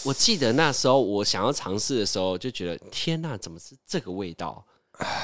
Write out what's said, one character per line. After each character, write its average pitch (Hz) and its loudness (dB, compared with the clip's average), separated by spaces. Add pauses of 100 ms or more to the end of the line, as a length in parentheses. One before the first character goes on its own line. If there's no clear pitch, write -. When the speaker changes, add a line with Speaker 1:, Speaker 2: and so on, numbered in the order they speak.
Speaker 1:
我 135 0
记 220 4
得 120 4
那 151 4
时 135 2
候 135 8
我 101 2
想 98 0
要 135 2
尝 98 -4
试 117 0
的 101 2
时 98 0
候， 92 0
就 127 -6
觉 92 -6
得 85 -4 (140)
，“天 165 -2
哪， 147 -6
怎 - -12
么 - -14
是 - -20 (100)
这 175 -4
个 95 -8
味 90 -6
道？” - -8 (340)
Speaker 2:
唉。 - -6 (180)